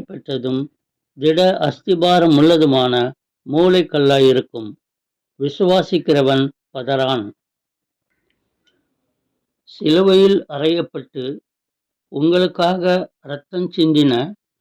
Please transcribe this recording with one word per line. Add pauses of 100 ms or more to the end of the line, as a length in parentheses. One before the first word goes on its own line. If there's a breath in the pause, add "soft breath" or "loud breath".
பெற்றதும் (600)
திட (200)
அஸ்திபாரம்
உள்ளதுமான (520)
மூலைக்கல்லாயிருக்கும். (760)
விசுவாசிக்கிறவன் (280)
பதறான். (2500)
சிலுவையில் (120)
அறையப்பட்டு (880)
உங்களுக்காக (380)
இரத்தம்
சிந்தின (480)